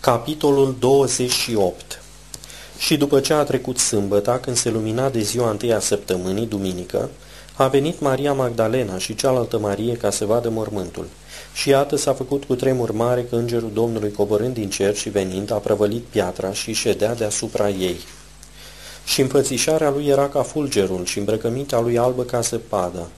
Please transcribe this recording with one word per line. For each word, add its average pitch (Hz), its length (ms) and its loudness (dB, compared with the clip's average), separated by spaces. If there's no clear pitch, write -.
Capitolul 139 760 2
douăzeci 127 520 4
și - 240 -2
opt. - 460 -2
Și - 200 0
după 143 220 4
ce 135 140 2
a 151 100 4
trecut 127 340 -2
sâmbăta, 101 600 2
când 123 200 -4
se - 120 0
lumina 113 400 0
de 120 100 -2
ziua 113 300 0
întâi 110 240 0
a 104 60 2
săptămânii, 95 680 0
duminică, 98 640 -4
a 135 120 4
venit 139 320 2
Maria 139 340 0
Magdalena 117 640 0
și 98 180 -6
cealaltă 120 440 0
Marie 107 340 -2
ca 110 160 -2
să 104 160 -2
vadă 113 240 2
mormântul. 104 580 -6
Și - 160 -2
iată, 139 260 4
s-a 139 180 0
făcut 139 300 -2
cu 131 120 0
tremur 127 360 0
mare, 120 380 0
că 120 60 -2
îngerul 117 380 0
Domnului, 110 380 0
coborând 104 420 0
din 107 160 -4
cer 98 260 0
și - 140 -6
venind, 98 420 -2
a 113 40 0
prăvălit 104 480 0
piatra 95 500 -2
și 110 200 -6
ședea 107 420 0
deasupra 107 540 -2
ei. 92 280 -2
Și - 160 0
înfățișarea 139 680 2
lui 143 160 0
era 139 240 4
ca 139 120 0
fulgerul 98 640 0
și - 120 -4
îmbrăcămintea 113 600 0
lui 120 180 2
albă 127 240 2
ca 123 180 -2
zăpada. 92 680 -4